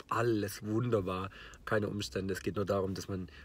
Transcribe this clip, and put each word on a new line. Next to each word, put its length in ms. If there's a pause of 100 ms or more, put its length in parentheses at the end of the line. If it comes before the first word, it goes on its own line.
alles 560
wunderbar. 640 (360)
Keine 220
Umstände. 460
Es 80
geht 140
nur 100
darum, 280
dass 140
man, 200 (180)